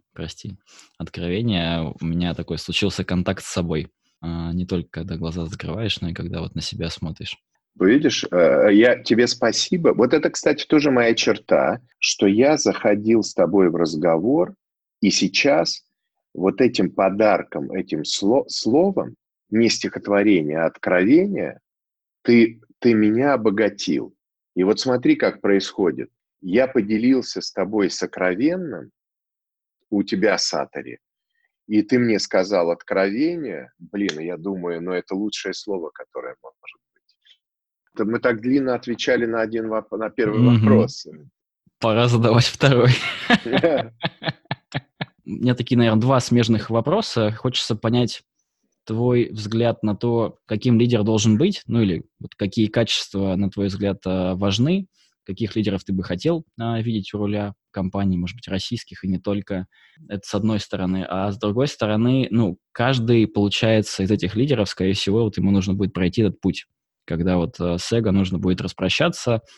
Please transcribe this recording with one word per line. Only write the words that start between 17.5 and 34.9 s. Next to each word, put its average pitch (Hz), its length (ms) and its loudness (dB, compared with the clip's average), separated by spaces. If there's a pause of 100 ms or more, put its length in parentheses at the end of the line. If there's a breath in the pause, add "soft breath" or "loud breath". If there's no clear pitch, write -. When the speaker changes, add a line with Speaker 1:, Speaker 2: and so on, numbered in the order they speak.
Speaker 2:
этим 85 340 -6
сло-, 107 420 0
словом, 131 680 0 (340)
не 110 200 4
стихотворение, 98 880 0
а 82 80 2
откровение, 104 920 2 (640)
ты, 117 380 4 (180)
ты 120 140 4
меня 110 400 4
обогатил. 107 840 -2 (400)
И 90 80 0
вот 104 160 2
смотри, 127 380 2
как 107 240 -2
происходит. 95 680 0 (320)
Я 98 260 0
поделился 110 760 0
с - 100 -12
тобой 98 380 -2
сокровенным 95 1000 -4 (1000)
у 101 140 0
тебя, 98 340 0
Сатори, 67 600 -6 (680)
и 107 140 2
ты 123 180 2
мне 113 200 2
сказал 92 520 0
откровение. 98 1080 -4
Блин, 90 400 -6
я 85 180 -8
думаю, 87 440 -6
ну, 90 100 -8